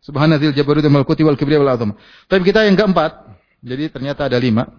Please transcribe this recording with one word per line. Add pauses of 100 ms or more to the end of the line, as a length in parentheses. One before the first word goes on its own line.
Subhanadzil
jabaruti
wal
malakuti
wal
kibriyai
wal
azam. (320)
Tapi
kita
yang
keempat. (400)
Jadi
ternyata
ada
lima. (100)